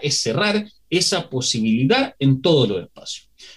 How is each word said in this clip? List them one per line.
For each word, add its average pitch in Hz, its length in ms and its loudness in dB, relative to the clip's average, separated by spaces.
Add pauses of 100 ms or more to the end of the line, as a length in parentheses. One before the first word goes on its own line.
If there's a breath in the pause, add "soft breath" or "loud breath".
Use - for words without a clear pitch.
es 147 160 -2
cerrar 208 500 -2 (220)
esa 180 400 -2
posibilidad 127 880 0
en 135 240 2
todos 143 260 4
los 92 140 -4
espacios. - 480 -18 (260 loud breath)